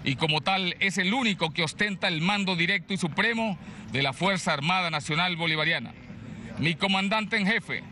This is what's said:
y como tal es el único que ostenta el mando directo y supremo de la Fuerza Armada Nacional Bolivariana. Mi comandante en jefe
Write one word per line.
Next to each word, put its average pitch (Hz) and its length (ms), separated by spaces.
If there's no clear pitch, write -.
y 135 120
como 151 260
tal 190 380
es 190 200
el 185 140
único 208 360
que 165 140
ostenta 202 440
el 165 140
mando 190 340
directo 175 380
y 190 40
supremo 214 600
de 135 120
la 135 100
Fuerza 180 400
Armada 170 360
Nacional 160 460
Bolivariana. 160 580
Mi 156 160
comandante 196 640
en 196 100
jefe 196 440